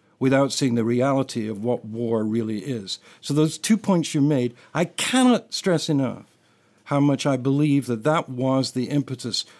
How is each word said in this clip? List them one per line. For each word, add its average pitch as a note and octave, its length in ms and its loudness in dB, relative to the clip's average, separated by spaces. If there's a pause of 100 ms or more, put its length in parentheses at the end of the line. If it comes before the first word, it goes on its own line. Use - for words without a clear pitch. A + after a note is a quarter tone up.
(200)
without C3+ 320 4
seeing B2 240 0
the A#2 80 0
reality B2 640 0
of G#2+ 160 -8
what A#2+ 200 -2
war A2+ 400 -2
really A2 360 -2
is. G#2+ 400 -8 (200)
So - 140 -6
those D#3 240 2
two - 180 2
points F3+ 380 0
you D#3 60 0
made, C3+ 340 2 (180)
I D#3+ 120 0
cannot B3 680 2
stress - 360 0
enough C3 380 -2 (580)
how C#3+ 160 0
much C#3+ 260 2
I C#3 100 2
believe C#3 500 2
that A#2 180 -4
that D#3 240 0
was C3 440 0
the B2 120 -2
impetus C3 600 -4 (160)